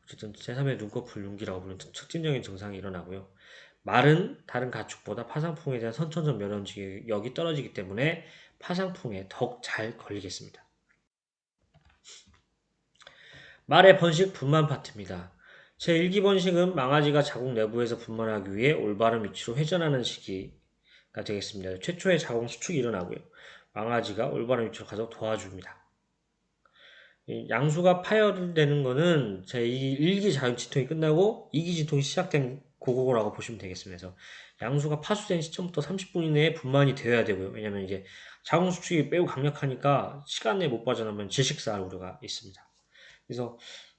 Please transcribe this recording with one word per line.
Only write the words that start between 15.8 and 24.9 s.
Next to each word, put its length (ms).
기 120
번식은 520
망아지가 480
자궁 320
내부에서 440
분만하기 580
위해 160
올바른 540
위치로 320
회전하는 460
시기가 1200
되겠습니다. 560
최초의 360
자궁 300
수축이 320
일어나고요. 380
망아지가 540
올바른 400
위치로 180
가서 240